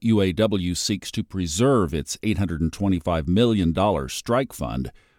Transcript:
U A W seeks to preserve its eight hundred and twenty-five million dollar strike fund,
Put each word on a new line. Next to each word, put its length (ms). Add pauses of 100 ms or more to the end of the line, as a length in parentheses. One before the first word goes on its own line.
U 180
A 140
W 400
seeks 380
to 120
preserve 720
its 280
eight 140
hundred 240
and 140
twenty-five 520
million 460
dollar 380
strike 420
fund, 400 (260)